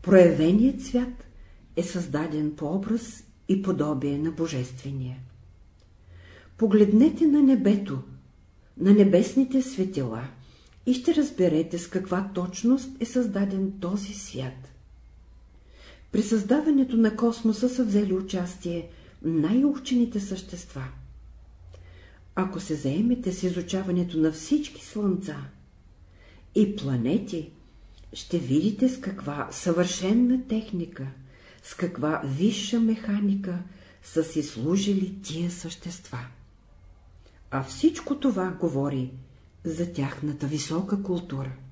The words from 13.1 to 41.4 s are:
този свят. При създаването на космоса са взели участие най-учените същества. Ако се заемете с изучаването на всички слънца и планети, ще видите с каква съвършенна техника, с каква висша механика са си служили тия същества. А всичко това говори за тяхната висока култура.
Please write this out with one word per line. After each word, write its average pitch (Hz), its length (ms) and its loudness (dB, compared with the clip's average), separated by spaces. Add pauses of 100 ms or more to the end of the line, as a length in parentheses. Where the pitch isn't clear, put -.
този 190 340 -4
свят. - 580 -10 (1400)
При 214 120 2
създаването 254 720 2
на 220 180 4
космоса 233 540 0
са 247 160 0
взели 196 280 2
участие 180 760 -6 (320)
най-учените 226 1000 2
същества. 180 640 -10 (1500)
Ако 190 240 -2
се 156 160 -4
заемете 190 580 0
с 180 100 -6
изучаването 180 720 -2
на 156 140 4
всички - 540 -4
слънца 185 500 -2 (1200)
и 202 200 4
планети, 139 760 -2 (640)
ще - 260 -6
видите 170 500 0
с - 120 -6
каква 143 500 -8
съвършенна 202 960 0
техника, 196 600 -6 (560)
с - 100 -16
каква 156 520 -4
висша 180 540 0
механика 202 800 0 (440)
са 160 200 -2
си 156 200 -2
служили 190 800 -2
тия 170 280 -4
същества. - 680 -12 (1300)
А 135 120 -4
всичко - 560 -2
това 185 400 -2
говори 139 520 -2 (520)
за 170 300 -4
тяхната 139 540 -4
висока 180 560 -2
култура. 135 480 -4 (200)